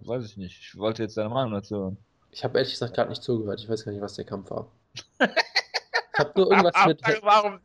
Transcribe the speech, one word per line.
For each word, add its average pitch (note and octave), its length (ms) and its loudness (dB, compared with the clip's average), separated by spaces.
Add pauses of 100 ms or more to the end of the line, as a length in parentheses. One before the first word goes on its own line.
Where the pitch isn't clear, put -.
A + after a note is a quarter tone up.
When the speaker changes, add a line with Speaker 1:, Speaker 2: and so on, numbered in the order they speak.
Speaker 1:
weiß A#2+ 180 -6
ich G#2+ 120 -16
nicht. F#2 240 -14
Ich - 180 -20
wollte A2 240 -2
jetzt G#2+ 140 -6
deine G#2+ 140 -2
Meinung B2 220 -2
dazu G2+ 220 -6
hören. F#2+ 220 -4 (340)
Speaker 2:
Ich - 140 -8
habe A#2+ 140 0
ehrlich B2+ 140 0
gesagt A#2+ 220 -6
grad A2+ 140 2
nicht A2+ 160 -10
zugehört. G#2+ 340 -2
Ich G#2+ 100 -14
weiß A2 160 -4
gar G#2 60 -8
nicht, G2+ 100 -8
was G2+ 140 -8
der G#2+ 100 -8
Kampf G2 260 -10
war. - 180 -8 (500)
Speaker 1:
<laughs> C4 100 4 (840)
Speaker 2:
Ich - 80 2
hab - 160 -2
nur F#3+ 120 6
irgendwas F3 260 6
Speaker 1:
<laughs> F#3 120 6
Speaker 2:
mit D#3 160 2 (220)
Speaker 1:
Warum G#3 400 4